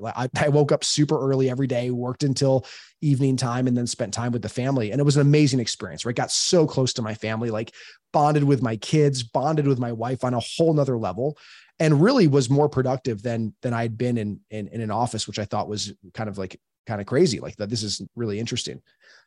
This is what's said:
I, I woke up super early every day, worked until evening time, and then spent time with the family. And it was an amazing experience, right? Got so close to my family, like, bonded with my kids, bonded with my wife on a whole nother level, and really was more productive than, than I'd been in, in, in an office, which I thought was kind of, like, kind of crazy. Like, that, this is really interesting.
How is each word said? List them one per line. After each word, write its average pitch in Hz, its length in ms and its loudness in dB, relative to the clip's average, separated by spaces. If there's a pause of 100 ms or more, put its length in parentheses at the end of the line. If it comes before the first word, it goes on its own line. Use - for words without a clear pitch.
I, 117 340 -6
I 156 120 2
woke 143 240 4
up 143 120 0
super 151 340 2
early 135 320 2
every 131 160 -2
day, 123 240 -2
worked 123 320 -4
until 135 420 2 (380)
evening 139 340 2
time, 123 300 -2
and 123 100 2
then 120 100 0
spent 110 280 -6
time 120 180 -2
with 117 100 -4
the 107 60 -4
family. 123 420 -2
And 127 100 0
it 143 40 2
was 143 120 4
an 147 60 4
amazing 143 380 4
experience, 92 460 -6
right? 117 100 -4
Got 131 140 -4
so - 360 2
close 131 280 0
to 123 80 -6
my 110 120 -6
family, 110 360 -4
like, 110 240 -6 (380)
bonded 151 320 4
with 139 180 4
my 113 140 0
kids, 143 460 2
bonded 147 440 0
with 135 120 2
my 120 140 -4
wife 120 320 -4
on 123 80 0
a 123 80 0
whole 165 320 2
nother 139 240 2
level, 113 400 -4 (420)
and 151 220 4
really 226 260 6
was 135 220 4
more 143 220 4
productive 127 520 -2
than, 117 380 -4
than 123 140 -4
I'd 117 240 -4
been 123 180 0
in, 104 320 -4
in, 107 200 -10
in 117 120 -10
an 110 100 -6
office, 113 360 -4
which 104 120 -10
I 104 60 -4
thought 104 240 -6
was 101 240 -8 (220)
kind 107 160 -8
of, 101 80 -10
like, 95 200 -10 (280)
kind 104 160 -6
of 98 40 -12
crazy. 135 340 2
Like, - 160 -14
that, 104 120 -6
this 107 140 -4
is 104 180 -6 (140)
really 110 240 -4
interesting. 117 420 -8 (460)